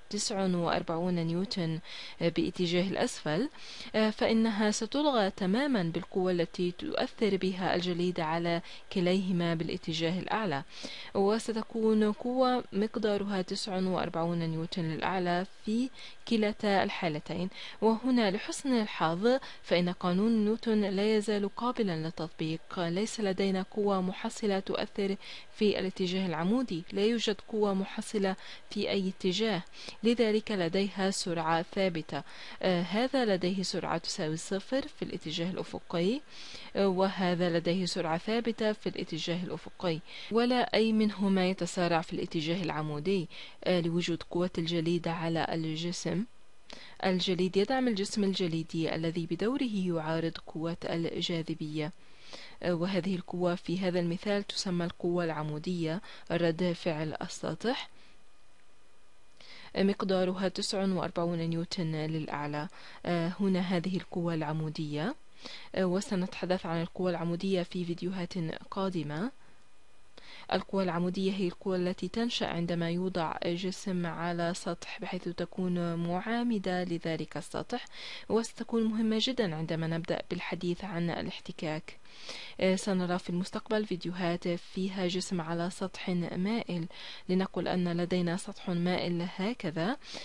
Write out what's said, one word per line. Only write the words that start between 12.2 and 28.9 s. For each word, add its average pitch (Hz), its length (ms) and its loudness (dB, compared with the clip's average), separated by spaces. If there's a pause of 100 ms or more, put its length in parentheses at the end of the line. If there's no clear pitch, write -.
مقدارها 202 680 2
تسعة 190 480 -2
وأربعون 170 500 0
نيوتن 165 440 -2
للأعلى 175 600 0 (200)
في 240 240 2 (380)
كلتا 208 560 4
الحالتين. 175 640 -2 (320)
وهنا 226 500 6
لحسن 247 500 0
الحظ 180 460 2 (360)
فإن 175 260 4
قانون 202 560 4
نيوتن 214 360 4
لا 202 360 4
يزال 208 380 0
قابلًا 220 400 0
للتطبيق، 160 840 -4
ليس 180 400 0
لدينا 190 520 2
قوة 202 300 2
محصلة 196 580 0
تؤثر 196 560 -2 (400)
في 208 240 4
الاتجاه 190 460 0
العمودي، 180 680 2
لا 202 140 2
يوجد 220 300 2 (120)
قوة 208 260 2
محصلة 196 600 0 (340)
في 202 200 -2
أي 190 200 2